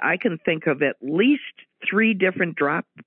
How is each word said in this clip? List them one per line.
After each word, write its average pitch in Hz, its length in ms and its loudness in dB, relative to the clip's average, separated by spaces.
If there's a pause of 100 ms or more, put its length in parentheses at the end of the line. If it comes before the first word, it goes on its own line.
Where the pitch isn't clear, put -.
I 165 140 0
can 175 280 -2
think 160 240 -2
of 139 140 0
at 131 200 0
least 202 400 2 (460)
three 220 260 2
different 185 420 -2
drop 147 300 -2 (200)